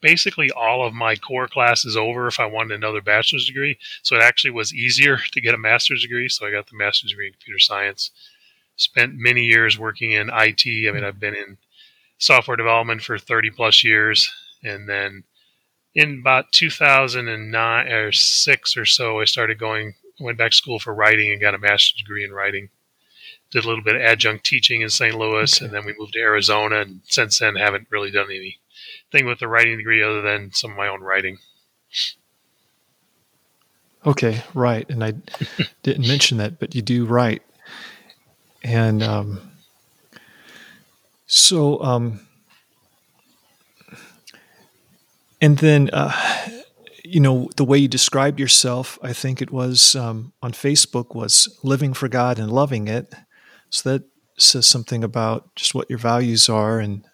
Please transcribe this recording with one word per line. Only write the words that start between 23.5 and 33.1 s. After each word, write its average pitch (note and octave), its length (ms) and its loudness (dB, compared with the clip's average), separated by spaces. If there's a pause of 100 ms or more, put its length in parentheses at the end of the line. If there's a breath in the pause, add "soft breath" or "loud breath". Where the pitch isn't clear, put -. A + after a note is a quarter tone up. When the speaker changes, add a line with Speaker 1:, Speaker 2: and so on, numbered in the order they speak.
Speaker 1:
Did A#2 120 -2
a A2+ 40 -6
little A2+ 160 -4
bit A2 100 2
of B2+ 80 -2
adjunct A2 420 2
teaching A#2+ 360 2
in A2 100 -4
Saint A2+ 260 0
Louis, A2 400 0
Speaker 2:
Okay. - 80 -4
Speaker 1:
and A2 80 -10
then G#2 140 -8
we G#2 100 -10
moved G#2+ 180 -12
to A2+ 40 -4
Arizona, G#2+ 640 2
and F#2+ 240 -10
since A2 340 0
then G#2+ 160 0
haven't G2+ 360 -2
really G2+ 200 -4
done G2+ 180 -2
anything - 960 -6
with B2 140 -4
the B2 80 -8
writing A2+ 320 2
degree A2 240 2
other G#2+ 180 0
than G#2 320 -4
some A2 200 -6
of G2+ 40 -20
my G2+ 120 -4
own G2 120 -8
writing. F#2+ 380 -4 (2750 loud breath)